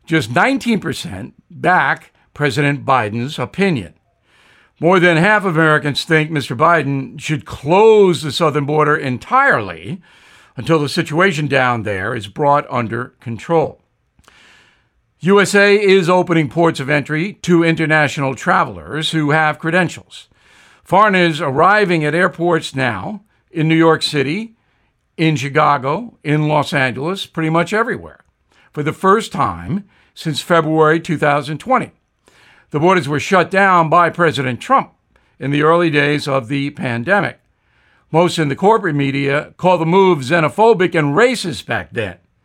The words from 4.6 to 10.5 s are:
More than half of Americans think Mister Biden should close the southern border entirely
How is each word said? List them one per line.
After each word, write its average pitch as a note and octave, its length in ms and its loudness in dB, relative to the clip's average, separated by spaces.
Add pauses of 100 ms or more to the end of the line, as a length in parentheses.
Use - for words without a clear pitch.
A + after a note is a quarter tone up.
More F3 220 4
than F3 160 4
half G3 280 2
of F3 120 -2
Americans D3+ 480 0
think D#3 260 0
Mister D3 240 -4
Biden C#3 680 -2
should D3 260 -6
close F#3+ 760 4
the D3+ 80 -6
southern D3 340 0
border D3 320 0
entirely C3+ 1040 -2 (540)